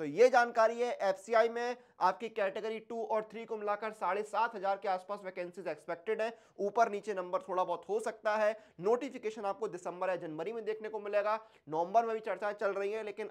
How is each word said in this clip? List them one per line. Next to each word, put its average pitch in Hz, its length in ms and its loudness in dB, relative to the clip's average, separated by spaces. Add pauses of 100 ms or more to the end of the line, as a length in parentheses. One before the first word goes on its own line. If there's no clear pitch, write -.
तो 160 40 -6
ये 170 260 8
जानकारी 233 500 4
है, 240 200 0
एफसीआई 220 480 4
में 240 280 -4 (240)
आपकी 185 300 2
कैटेगरी 220 500 -2
टू 233 240 -8
और 214 280 -2
थ्री 226 120 -10
को 220 120 -8
मिलाकर 208 360 -2
साढ़े 202 300 0
सात 226 340 0
हजार 196 200 0
के 196 120 -4
आसपास 190 360 -2
वैकेंसीज 180 440 -8
एक्सपेक्टेड 170 540 -4
है। 226 100 -2 (280)
ऊपर 202 300 4
नीचे 202 240 -4
नंबर 180 280 -2
थोड़ा 185 220 0
बहुत 170 240 -4
हो 208 120 0
सकता 220 360 -2
है। 214 200 2 (240)
नोटिफिकेशन 226 640 0
आपको 196 240 -2
दिसंबर 175 400 -4
या 185 100 2
जनवरी 165 340 -6
में 226 120 -8
देखने 214 240 -4
को 214 120 -8
मिलेगा। 208 380 0 (300)
नवंबर 185 380 2
में 226 80 -2
भी 220 60 -4
चर्चाएं 208 340 -4
चल 208 180 0
रही 202 200 -2
हैं, 220 120 -4
लेकिन 208 260 -6